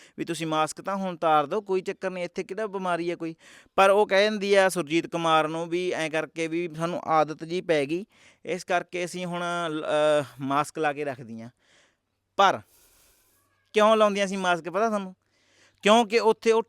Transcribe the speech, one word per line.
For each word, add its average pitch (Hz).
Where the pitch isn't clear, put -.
ਵੀ -
ਤੁਸੀਂ 160
ਮਾਸਕ 156
ਤਾਂ 190
ਹੁਣ 190
ਉਤਾਰ 156
ਦਿਓ, 190
ਕੋਈ 190
ਚੱਕਰ 190
ਨਹੀਂ, 180
ਇੱਥੇ 175
ਕਿਹੜਾ 208
ਬਿਮਾਰੀ 175
ਹੈ 165
ਕੋਈ। 165
ਪਰ 196
ਉਹ 202
ਕਹਿ 196
ਦਿੰਦੀ 202
ਆ 190
ਸੁਰਜੀਤ 165
ਕੁਮਾਰ 160
ਨੂੰ 165
ਵੀ 180
ਐਂ 156
ਕਰਕੇ 160
ਵੀ 170
ਸਾਨੂੰ 165
ਆਦਤ 156
ਜਿਹੀ 170
ਪੈ 151
ਗਈ, 170
ਇਸ 175
ਕਰਕੇ 175
ਅਸੀਂ 180
ਹੁਣ 175
ਲ-, 156
ਅਹ, 151
ਮਾਸਕ 143
ਲਾ 151
ਕੇ 147
ਰੱਖਦੀ 117
ਹਾਂ। 113
ਪਰ 170
ਕਿਉਂ 214
ਲਾਉਂਦੀਆਂ 202
ਸੀ 196
ਮਾਸਕ 180
ਪਤਾ 202
ਤੁਹਾਨੂੰ? 196
ਕਿਉਂਕਿ 226
ਉੱਥੇ 220
ਉਹ 220